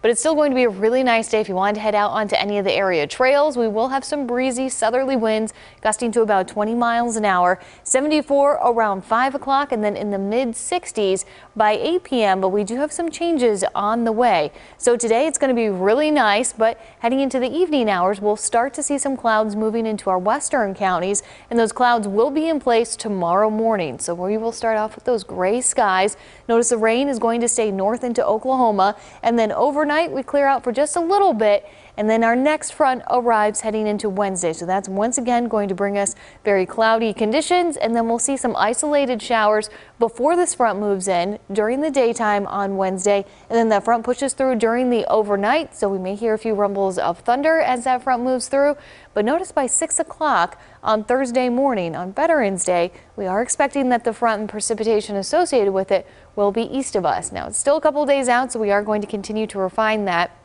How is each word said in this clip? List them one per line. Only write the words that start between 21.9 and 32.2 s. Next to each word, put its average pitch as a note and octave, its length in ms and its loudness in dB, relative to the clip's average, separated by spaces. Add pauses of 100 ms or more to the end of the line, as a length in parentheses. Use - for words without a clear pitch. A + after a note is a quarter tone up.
will A3 240 0
be D#4 160 -2
in D#4 140 -2
place A#3 340 0
tomorrow G3 540 0
morning. G#3+ 500 -2
So - 160 -6
we F#3+ 220 -4
will A3+ 160 -4
start A3+ 240 -2
off G#3+ 180 -4
with - 80 -20
those A3+ 220 -2
gray F#3+ 340 0
skies. G3+ 560 2 (320)
Notice A#3 220 2
the A#3+ 80 2
rain A3+ 320 2
is B3 100 -2
going A#3 220 0
to A#3 80 0
stay A3 220 0
north G3+ 340 -2
into A#3+ 200 0
Oklahoma, A3 680 2 (260)
and A#3 160 0
then A3 140 2
overnight D4 640 0
we C4 100 -4
clear C#4+ 240 0
out C4+ 160 0
for B3 80 -2
just C#4 240 -2
a F4 60 0
little F#4+ 320 2
bit, G#3 340 2 (300)
and G#3 120 0
then A3+ 140 2